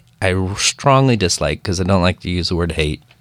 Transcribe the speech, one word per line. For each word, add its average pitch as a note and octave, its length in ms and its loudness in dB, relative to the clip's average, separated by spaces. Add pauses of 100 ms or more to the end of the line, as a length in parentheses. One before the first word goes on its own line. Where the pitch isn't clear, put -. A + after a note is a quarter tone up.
(200)
I F#2+ 140 0
r-, F#2+ 240 -2
strongly C3+ 580 2
dislike, D#2+ 460 -2
'cause F#2 180 -2
I F#2 40 -2
don't F#2 180 2
like F#2 180 0
to - 100 -6
use F2 180 -2
the F2+ 80 -2
word E2+ 160 -2
hate. D2+ 280 -2 (200)